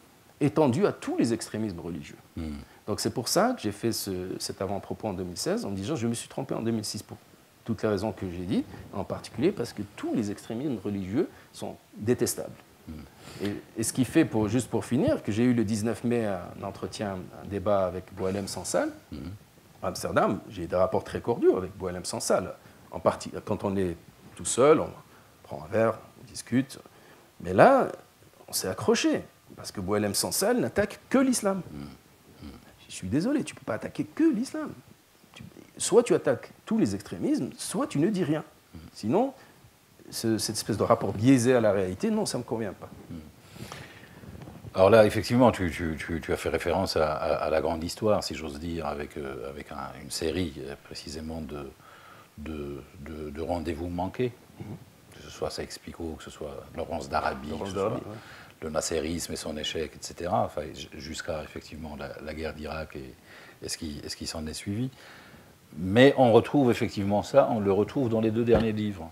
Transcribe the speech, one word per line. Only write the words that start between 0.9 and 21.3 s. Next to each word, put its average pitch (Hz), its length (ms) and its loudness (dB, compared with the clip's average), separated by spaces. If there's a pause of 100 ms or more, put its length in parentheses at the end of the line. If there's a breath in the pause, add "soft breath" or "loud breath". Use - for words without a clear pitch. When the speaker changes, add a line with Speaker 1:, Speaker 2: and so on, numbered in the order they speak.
Speaker 1:
tous - 240 -6
les 120 160 4
extrémismes 107 480 -4
religieux. 78 360 -8 (200)
Speaker 2:
Hmm. 78 220 -6 (280 loud breath)
Speaker 1:
Donc 104 140 -2
c'est 110 100 0
pour 120 160 -4
ça 220 280 4
que - 80 -10
j'ai 104 100 -2
fait - 180 -2
ce, 92 380 -4 (100)
cet - 240 -8
avant-propos 95 460 -4
en 104 40 -2
deux 92 120 -4
mille 90 120 -8
seize, 214 280 -2
en 98 60 -6
me 98 60 -4
disant, « 104 200 -4
Je 113 100 -2
me 117 80 0
suis - 140 -8
trompé - 260 -6
en - 80 -4
deux 113 80 0
mille 107 140 0
six - 180 -6
pour - 140 -16 (480)
toutes 110 180 -4
les 110 60 2
raisons 104 240 0
que - 180 -8
j'ai 87 140 -6
dites, 175 220 0 (260 loud breath)
en 98 100 -4
particulier - 480 -2
parce 117 220 -4
que 104 100 -6 (140)
tous 320 180 -4
les 104 160 0
extrémismes 117 540 -6
religieux 101 440 -2 (240 loud breath)
sont 95 220 -8 (220)
détestables. » 120 580 -2 (320)
Speaker 2:
Hmm. 78 140 -12 (420 loud breath)
Speaker 1:
Et, 101 120 -2 (240)
et 113 40 -2
ce - 120 -4
qui 127 100 2
fait, 156 220 4
pour, 110 200 2
juste 113 220 0
pour 113 160 -2
finir, 170 380 2
que 107 100 -2
j'ai 107 100 2
eu 123 120 6
le 117 100 4
dix-neuf 107 400 -2
mai 120 220 2
un 92 360 -6
entretien, 98 540 -6 (260)
un 90 40 -12
débat 98 400 2
avec 90 280 -6
Boualem 95 320 -2
Sansal, 277 440 -2 (200)
Speaker 2:
Hmm. 78 200 -10 (520)
Speaker 1:
à 98 40 -4
Amsterdam, 95 540 0 (100)
j'ai 104 140 -8
eu - 20 -4
des 90 100 -2
rapports 92 260 4
très - 200 -6
cordiaux 226 340 4